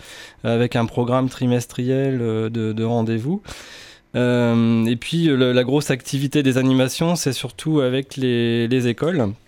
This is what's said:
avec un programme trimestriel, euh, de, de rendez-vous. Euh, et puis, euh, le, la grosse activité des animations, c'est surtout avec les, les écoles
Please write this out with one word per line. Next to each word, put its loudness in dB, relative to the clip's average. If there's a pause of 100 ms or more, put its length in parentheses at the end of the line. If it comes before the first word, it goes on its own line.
(440)
avec 0
un 2
programme 0
trimestriel, -2
euh, -2
de, -2
de -2
rendez-vous. -2 (720)
Euh, 2
et 0
puis, -2
euh, 2
le, 2
la 4
grosse 0
activité -2
des 4
animations, 2
c'est -2
surtout -2
avec -2
les, 0
les 2
écoles 0 (160)